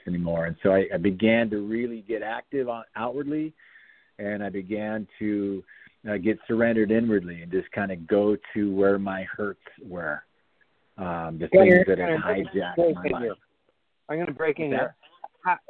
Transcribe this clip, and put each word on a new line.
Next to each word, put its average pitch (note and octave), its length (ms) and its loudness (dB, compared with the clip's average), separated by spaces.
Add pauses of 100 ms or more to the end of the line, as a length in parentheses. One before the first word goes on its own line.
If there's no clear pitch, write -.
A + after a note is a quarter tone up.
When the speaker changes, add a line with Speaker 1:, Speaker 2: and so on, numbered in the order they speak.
Speaker 1:
anymore." E2+ 400 -2
And E2 160 -6
so F#2+ 100 6
I, F#2+ 200 4
I F#2 40 -2
began A2 540 2
to G#2 80 -2
really A2+ 420 -4
get G#2 200 -6
active A#2+ 460 -6
on, A#2 160 -8 (120)
outwardly, C#3+ 580 -4 (640)
and G2+ 260 -6
I G2 60 -6
began G#2 580 -6 (120)
to, G2+ 440 -2 (460)
uh, G#2 80 -2
get G#2 300 0
surrendered A2+ 440 2
inwardly G2+ 500 0
and E2+ 100 -12
just F#2 200 -2
kinda G2 240 -4
go G2+ 400 2 (180)
to G2+ 220 -2
where G2 240 4
my F#2+ 240 -4
hurts G2+ 380 -8 (200)
were, E2 420 -8 (720)
um, E3+ 400 -6
the E3 120 -6
Speaker 2:
Gunnar, F#3 260 10
Speaker 1:
things F#3 120 6
that F#3+ 100 4
had E3 240 0
Speaker 2:
Gunnar, G#3 140 -2
Speaker 1:
hijacked G2 400 -4
Speaker 2:
break E3+ 200 2
Speaker 1:
my - 100 -10
Speaker 2:
in C#3+ 60 -2
Speaker 1:
life. B2+ 120 -4
Speaker 2:
here. G#2+ 120 -6 (720)
I'm D#3 100 -4
gonna E3+ 140 -4
break D#3 260 -2
in D3+ 120 -2
Speaker 1:
What's B2+ 100 0
Speaker 2:
here. B2+ 140 -4 (500)
Speaker 1:
that? F3+ 140 2 (100)